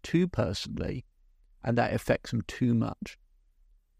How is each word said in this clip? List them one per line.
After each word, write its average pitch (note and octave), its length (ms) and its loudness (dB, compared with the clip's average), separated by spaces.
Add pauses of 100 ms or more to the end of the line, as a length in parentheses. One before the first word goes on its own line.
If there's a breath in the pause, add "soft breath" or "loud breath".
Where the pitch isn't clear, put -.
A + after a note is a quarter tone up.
too F3+ 240 4
personally, - 760 -4 (600)
and A#2+ 140 2
that A#2 160 2
affects - 380 0
him A#2 120 0
too A#2+ 300 2
much. - 440 -2 (800)